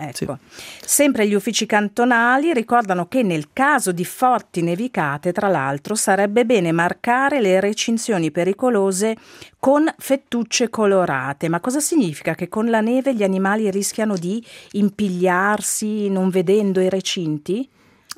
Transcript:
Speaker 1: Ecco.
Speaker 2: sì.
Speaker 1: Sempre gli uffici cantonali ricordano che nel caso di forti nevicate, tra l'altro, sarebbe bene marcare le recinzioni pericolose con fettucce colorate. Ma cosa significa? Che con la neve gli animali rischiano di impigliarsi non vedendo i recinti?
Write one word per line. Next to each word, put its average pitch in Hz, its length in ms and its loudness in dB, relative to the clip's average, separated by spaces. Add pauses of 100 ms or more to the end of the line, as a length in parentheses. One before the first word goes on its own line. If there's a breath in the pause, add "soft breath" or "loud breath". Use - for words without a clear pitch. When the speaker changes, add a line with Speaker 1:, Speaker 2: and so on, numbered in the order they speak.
Speaker 1:
Ecco. 135 360 -8 (140)
Speaker 2:
sì. - 340 -20
Speaker 1:
Sempre 262 420 2
gli 208 60 0
uffici 208 320 -2
cantonali 240 880 2
ricordano 226 540 0
che 262 160 0
nel 165 280 -2
caso 262 400 2
di 170 140 -4
forti - 560 -2
nevicate, 170 720 -2
tra 208 160 -2
l'altro, 143 460 -2
sarebbe 208 500 2
bene 202 260 2
marcare 240 680 0
le 190 180 4
recinzioni 202 720 -2
pericolose 196 840 0 (440 loud breath)
con 294 380 2
fettucce 240 720 -2
colorate. 170 800 0
Ma 170 100 0
cosa 254 220 -2
significa? 180 520 0
Che 170 140 -6
con 220 220 -2
la 226 100 2
neve 254 340 0
gli 214 100 0
animali 196 480 0
rischiano 202 440 -2
di 185 260 -4 (680 loud breath)
impigliarsi 202 1000 0
non 190 200 0
vedendo 190 500 2
i 185 100 2
recinti? 185 800 -4 (500 loud breath)